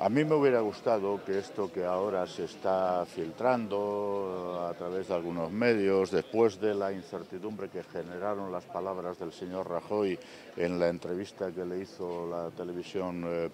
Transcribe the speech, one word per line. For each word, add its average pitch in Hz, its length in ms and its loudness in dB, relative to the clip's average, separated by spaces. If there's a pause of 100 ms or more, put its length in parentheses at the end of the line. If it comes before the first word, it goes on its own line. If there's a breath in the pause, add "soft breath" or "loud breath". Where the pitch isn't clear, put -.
A 98 60 4
mí 135 160 6
me 156 100 4
hubiera 139 240 8
gustado 104 640 2
que 98 140 0
esto 98 320 -2
que 90 140 -2
ahora 92 420 2
se 87 200 -4
está 92 600 2
filtrando 101 1600 0
a 85 60 -4
través 90 320 -4
de 98 80 0
algunos 85 380 -2
medios, 101 580 4
después 98 500 4
de 107 140 2
la 98 180 0
incertidumbre 95 760 -8
que 87 160 -8
generaron 92 680 -4
las 90 140 -6
palabras 90 560 -4
del 85 100 -6
señor 92 400 -6
Rajoy 95 480 0 (380 loud breath)
en 87 240 2
la 87 80 6
entrevista 90 640 -4
que 90 120 -6
le 90 140 -4
hizo 87 500 -6
la 85 220 -4
televisión, 87 720 -6
eh, 85 300 -2